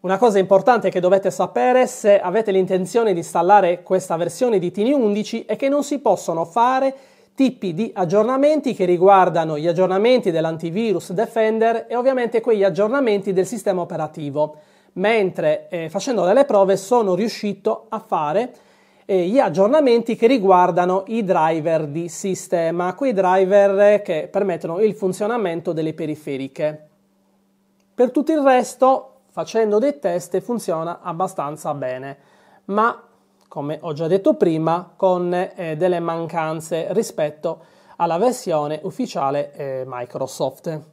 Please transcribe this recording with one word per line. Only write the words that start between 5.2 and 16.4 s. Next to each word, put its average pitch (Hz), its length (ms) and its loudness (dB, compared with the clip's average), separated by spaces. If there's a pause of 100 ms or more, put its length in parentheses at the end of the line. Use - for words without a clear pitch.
è 214 140 -6
che 269 100 -2
non 285 160 0
si 294 160 -4
possono 180 460 0
fare 262 500 0 (400)
tipi 208 380 0
di 202 200 -4
aggiornamenti 254 800 2
che 185 120 0
riguardano 175 720 4
gli 156 100 -2
aggiornamenti 190 640 2
dell'antivirus 165 800 -2
Defender 226 800 0
e 233 80 -4
ovviamente 247 420 0
quegli 220 240 2
aggiornamenti 202 720 0
del 185 120 2
sistema 196 360 -4
operativo, 151 720 -6 (380)
mentre, 185 760 0
eh, 165 200 -8
facendo 202 340 -4
delle 233 220 4